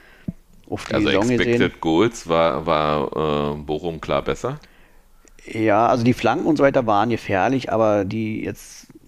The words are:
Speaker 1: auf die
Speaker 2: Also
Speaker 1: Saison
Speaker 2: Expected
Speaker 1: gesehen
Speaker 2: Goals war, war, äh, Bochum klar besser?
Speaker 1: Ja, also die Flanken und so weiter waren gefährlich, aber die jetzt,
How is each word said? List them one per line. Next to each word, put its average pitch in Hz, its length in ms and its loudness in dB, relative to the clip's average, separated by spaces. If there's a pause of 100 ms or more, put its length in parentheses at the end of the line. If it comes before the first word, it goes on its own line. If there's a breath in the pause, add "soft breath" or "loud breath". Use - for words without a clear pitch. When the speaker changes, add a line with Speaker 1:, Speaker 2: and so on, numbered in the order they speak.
(680 loud breath)
Speaker 1:
auf - 160 -8
die - 100 -6
Speaker 2:
Also - 120 0
Speaker 1:
Saison 73 240 2
Speaker 2:
Expected 117 280 2
Speaker 1:
gesehen 90 220 0
Speaker 2:
Goals 85 480 0
war, 82 380 2
war, 76 880 0
äh, - 20 -8
Bochum 78 460 -6
klar 73 180 -2
besser? 120 400 -6 (880 soft breath)
Speaker 1:
Ja, 110 400 2
also 120 180 2
die 123 80 4
Flanken - 340 0
und 160 100 2
so 143 60 0
weiter 135 240 2
waren 107 220 2
gefährlich, 110 640 -2
aber 107 320 2
die 110 400 -6
jetzt, - 440 -14 (200)